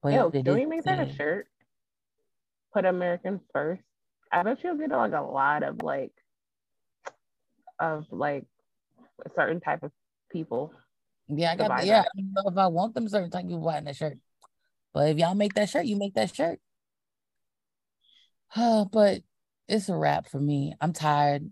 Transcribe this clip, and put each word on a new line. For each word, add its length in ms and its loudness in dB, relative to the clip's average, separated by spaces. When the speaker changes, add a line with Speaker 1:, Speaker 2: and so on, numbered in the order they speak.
Speaker 1:
But 100 2
Speaker 2:
Yo, 140 6
Speaker 1:
it 180 0
Speaker 2:
can 80 4
we 100 2
Speaker 1:
is 60 -2
Speaker 2:
make 140 -4
that 160 0
a 60 0
Speaker 1:
saying 100 -10
Speaker 2:
shirt? 320 -4
Put 120 2
Americans 560 -2
first. 280 -4
I 120 2
bet 200 -2
you'll 140 -4
get, 140 -4
like, 220 0
a 80 -2
lot 420 0
of, 200 -6
like, 280 -6
of, 320 -4
like, 340 -4
a 100 -12
certain 240 0
type 240 -4
of 80 -12
people 420 -6
Speaker 1:
Yeah, 240 -2
I 40 -2
Speaker 2:
to 40 -12
Speaker 1:
got 100 2
Speaker 2:
buy 120 0
Speaker 1:
the, 60 0
yeah, 160 8
Speaker 2:
that. 120 -2
Speaker 1:
I 60 -8
don't 120 -6
know 180 -2
if 60 -2
I 100 4
want 280 0
them 140 -2
certain 200 -2
type 140 -8
of 60 -8
people 160 -6
buying 200 -2
that 100 -10
shirt. 220 -6
But 160 2
if 80 2
y'all 180 2
make 200 0
that 140 2
shirt, 160 0
you 120 0
make 180 -4
that 200 0
shirt. 240 -2
<sighs> 360 4
But 300 6
it's 220 0
a 60 0
wrap 320 2
for 120 -8
me. 420 0
I'm 120 0
tired. 580 2